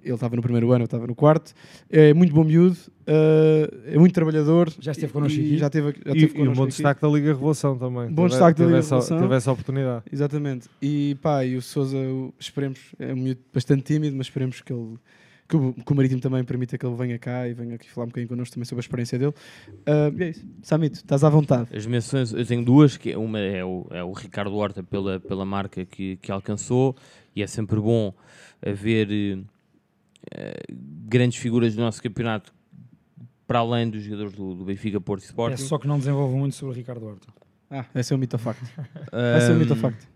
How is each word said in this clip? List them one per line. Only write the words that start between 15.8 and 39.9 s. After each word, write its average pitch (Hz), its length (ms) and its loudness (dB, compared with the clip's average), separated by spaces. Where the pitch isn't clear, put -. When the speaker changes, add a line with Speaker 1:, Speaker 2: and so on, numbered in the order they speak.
Speaker 1:
o 143 40 2
Marítimo 131 260 2
também 127 220 -2
permita 123 340 -6
que 135 80 -8
ele 123 100 -4
venha 120 220 -6
cá 123 300 -8
e 120 60 -8
venha 117 220 -10
aqui - 140 -20
falar 120 160 -10
um 120 40 -10
bocadinho 120 200 -8
connosco 123 240 -8
também 120 120 -10
sobre 120 160 -8
a - 40 -10
experiência 120 320 -6
dele. 143 160 0
Ah, 147 280 2
e 185 80 -4
é 170 60 -4
isso. - 160 -14
Samito, 156 360 0
estás 139 260 0
à 156 60 8
vontade. 139 460 2
Speaker 4:
As 107 120 -8
menções, 120 440 -2
eu 113 140 -4
tenho 120 180 -2
duas, 135 320 8
que - 160 -8
é 73 60 -6
uma 110 220 -6
é 95 260 -4
o, 92 240 -8
é 87 140 -10
o 90 80 -8
Ricardo 101 440 -8
Horta 101 280 -4
pela, 95 360 -4
pela 95 260 -8
marca 95 380 -6
que, 95 340 -10
que - 140 -12
alcançou, 120 640 -2
e 104 60 -6
é 98 60 -4
sempre 107 320 -4
bom 107 340 0
haver, 107 480 -2
eh, 101 260 -2
eh, 50 200 -12
grandes 123 300 2
figuras 117 380 0
do 113 60 -4
nosso 117 200 -4
campeonato, 113 520 -6
para 120 120 0
além 117 300 0
dos 107 140 -8
jogadores 104 300 -10
do, 95 220 -10
do 92 100 -12
Benfica, 98 340 -4
Porto 95 240 -6
e - 20 -20
Sporting. 117 280 -4
Speaker 2:
É 123 40 -8
só 139 200 -4
que 139 100 -6
não 147 120 0
desenvolve 139 360 -2
muito 135 200 -2
sobre 135 180 -10
o 117 40 -10
Ricardo 120 280 -14
Horta. 104 220 -18
Speaker 1:
Ah, 135 160 -10
esse 123 180 -2
é - 20 0
o 131 40 0
mito 127 160 -4
ou 117 40 -2
facto. 117 240 -8
Esse 120 140 6
é - 20 8
o - 40 6
mito - 160 4
ou 117 40 0
Speaker 4:
Ahm, 113 40 -4
Speaker 1:
facto. 113 340 -4